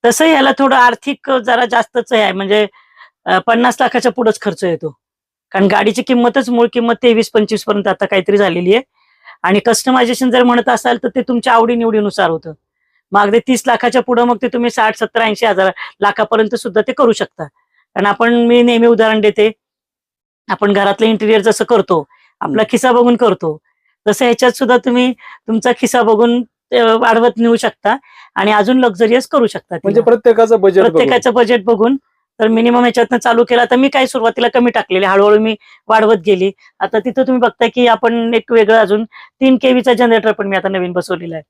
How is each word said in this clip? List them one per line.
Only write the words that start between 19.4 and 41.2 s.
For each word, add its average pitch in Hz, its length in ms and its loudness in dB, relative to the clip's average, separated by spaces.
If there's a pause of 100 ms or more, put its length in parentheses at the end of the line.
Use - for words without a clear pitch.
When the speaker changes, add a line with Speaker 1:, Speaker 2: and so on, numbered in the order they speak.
Speaker 1:
आपण 202 240 -2
घरातलं 202 340 0
इंटेरियर 214 340 0
जसं 208 240 0
करतो, 196 340 0 (400)
आपला 220 220 -4
Speaker 2:
हम्म. 214 100 -2
Speaker 1:
खिसा 247 200 0
बघून 240 240 2
करतो, 185 420 -2 (500)
तसं 214 180 0
ह्याच्यात 240 260 2
सुद्धा 247 260 0
तुम्ही 247 340 0 (360)
तुमचा 226 240 0
खिसा 247 300 0
बघून, 233 420 2 (280)
अ, - 40 -4
वाढवत 226 640 2
नेऊ 233 180 2
शकता 233 420 -2 (380)
आणि 196 160 0
अजून 214 280 2
लक्झरियस 233 480 0
करू 247 200 0
शकता - 280 -10
तिला. 165 80 -8
Speaker 2:
म्हणजे 202 180 0
प्रत्येकाचं 226 600 2
बजेट 190 220 2
बघून. 185 120 0
Speaker 1:
प्रत्येकाचं 170 380 0
बजेट 226 300 0
बघून. 226 340 0 (420)
तर 220 80 0
मिनिमम 233 340 2
ह्याच्यातनं 240 360 0
चालू 233 320 0
केला, 240 160 2
तर 247 100 0
मी 269 140 2
काही 262 180 0
सुरुवातीला 226 400 -2
कमी 240 240 0
टाकलेले, 196 340 -2
हळूहळू 202 340 4
मी 220 160 -2 (320)
वाढवत 220 280 2 (100)
गेली. 196 260 0 (280)
आता 196 200 -4
तिथं 254 240 -2
तुम्ही 254 160 0
बघताय 233 300 0
की 247 180 0
आपण 233 460 0
एक 226 180 -4
वेगळं 226 260 2
अजून 214 260 0 (380)
तीन 262 200 4
के 262 100 2
व्हीचा 254 220 0
जनरेटर 226 380 0
पण 208 160 -4
मी 196 100 -2
आता 185 120 -4
नवीन 180 220 -4
बसवलेला 170 440 -6